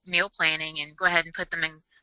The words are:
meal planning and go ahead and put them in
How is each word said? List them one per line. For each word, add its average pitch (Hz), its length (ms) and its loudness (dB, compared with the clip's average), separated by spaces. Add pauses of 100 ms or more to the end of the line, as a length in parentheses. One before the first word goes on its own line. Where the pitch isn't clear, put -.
meal 180 240 2
planning 156 520 0
and 151 160 -12
go 185 80 2
ahead 170 200 4
and 165 80 -14
put 185 180 -6
them 165 120 -2
in 160 180 -4 (220)